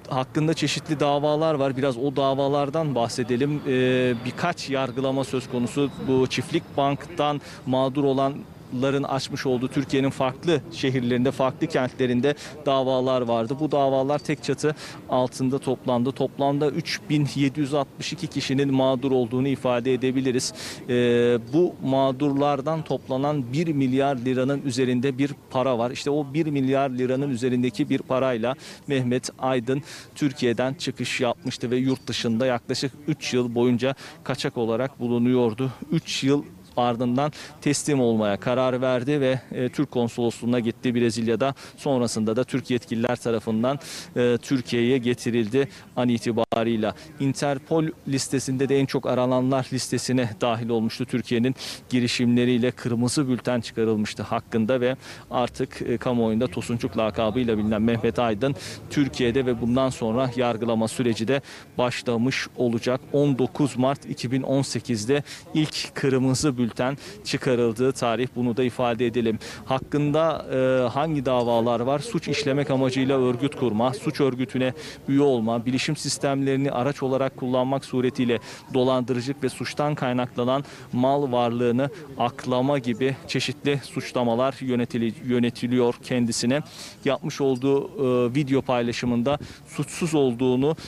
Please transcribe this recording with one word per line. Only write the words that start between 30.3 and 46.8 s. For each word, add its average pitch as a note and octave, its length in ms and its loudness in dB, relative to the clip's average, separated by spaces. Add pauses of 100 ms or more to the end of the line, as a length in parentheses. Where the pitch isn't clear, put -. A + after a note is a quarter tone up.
çıkış - 460 -6
yapmıştı B2 500 -2
ve B2 60 2
yurt C3 300 0
dışında A#2 400 0
yaklaşık B2+ 460 -2 (160)
üç - 260 -2
yıl B2 200 2
boyunca B2 400 4 (300)
kaçak C3 340 -4
olarak A#2 420 -2
bulunuyordu. B2 680 2 (220)
Üç - 320 -2
yıl C#3+ 200 2 (320)
ardından B2 560 2 (280)
teslim D3 400 0
olmaya A2 360 4
karar B2+ 440 0
verdi C3 400 0
ve, C3 200 2 (120)
e, B2+ 160 -2
Türk C#3 220 -2
konsolosluğuna A#2+ 720 0
gitti A#2 340 -2
Brezilya'da. A#2 600 2 (220)
Sonrasında A2+ 600 0
da B2+ 80 2
Türk C3 260 -4
yetkililer A#2+ 460 -2
tarafından, A#2 640 -2 (380)
e, B2 260 4
Türkiye'ye B2 560 2
getirildi A#2+ 680 0 (280)
an B2 120 2
itibarıyla. A2+ 840 0 (260)